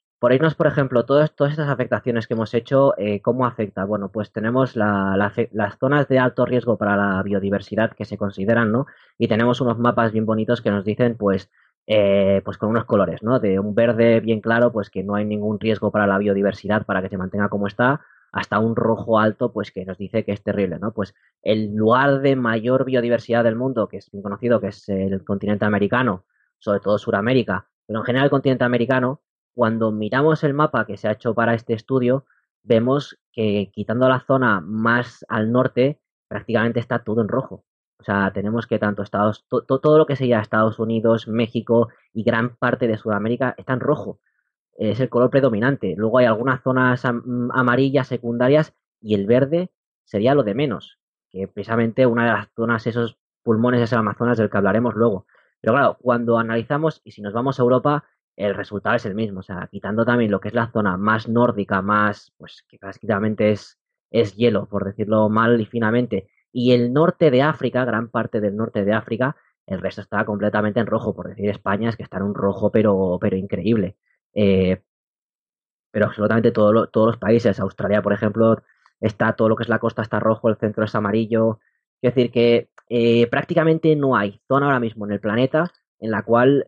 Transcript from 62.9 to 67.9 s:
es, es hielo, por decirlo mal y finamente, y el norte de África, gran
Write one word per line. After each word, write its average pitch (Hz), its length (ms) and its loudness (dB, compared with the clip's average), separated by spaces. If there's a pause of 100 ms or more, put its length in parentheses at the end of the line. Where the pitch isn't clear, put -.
es, - 280 -6 (320)
es 107 240 0
hielo, 107 320 0
por 98 180 -4
decirlo 107 440 0
mal 113 300 2
y 107 60 -2
finamente, 113 640 -2 (220)
y 123 220 2
el 120 200 2
norte 160 380 2
de 123 100 4
África, 127 440 0
gran 113 240 -4